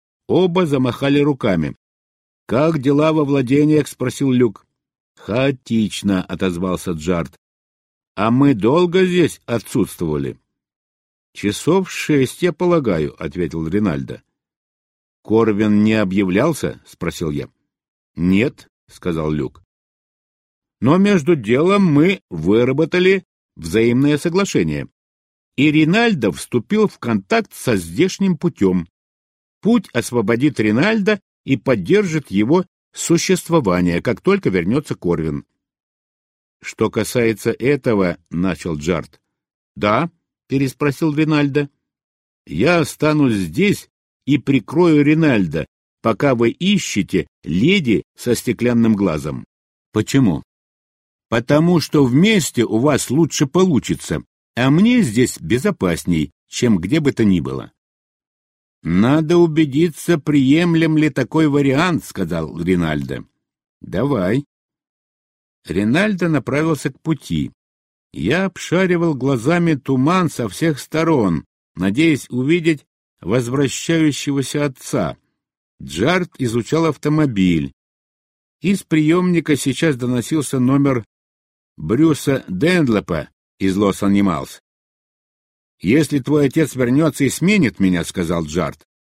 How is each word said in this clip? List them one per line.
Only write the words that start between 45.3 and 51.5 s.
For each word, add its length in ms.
пока 340
вы 140
ищете 800
леди 600
со 200
стеклянным 600
глазом". 500
"Почему?" 520
"Потому 500